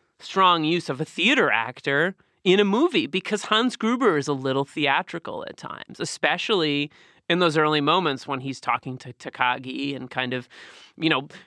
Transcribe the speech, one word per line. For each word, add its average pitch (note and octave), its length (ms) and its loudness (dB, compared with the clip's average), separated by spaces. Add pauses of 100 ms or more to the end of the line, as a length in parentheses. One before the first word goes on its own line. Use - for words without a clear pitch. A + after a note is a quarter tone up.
(200)
strong F3+ 460 4
use E3 240 0
of C3+ 100 -6
a D#3 60 -4
theater G3 440 2
actor C#3 640 0 (300)
in F#3+ 160 6
a G#3 60 4
movie G#3+ 420 2
because F#3+ 360 -4
Hans A#3 340 0
Gruber A3+ 400 2
is C#3 100 -2
a D3 60 -2
little C3+ 320 -2
theatrical D#3 840 -4
at - 100 -14
times, - 420 -14
especially D#3 920 0 (380)
in F3 100 2
those E3 180 4
early D3+ 240 4
moments D3+ 460 2
when C3+ 120 -4
he's C#3 200 -8
talking B2+ 380 -4
to B2 160 -16
Takagi B2+ 840 -4
and C3 140 -10
kind B2+ 240 -4
of, B2+ 160 -8 (480)
you D#3+ 120 0
know, C#3 180 0 (200)